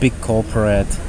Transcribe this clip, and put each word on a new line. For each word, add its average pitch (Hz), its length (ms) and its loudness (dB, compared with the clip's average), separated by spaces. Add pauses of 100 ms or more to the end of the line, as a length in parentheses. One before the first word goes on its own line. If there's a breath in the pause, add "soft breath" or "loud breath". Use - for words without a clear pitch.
big 131 180 2
corporate 107 880 0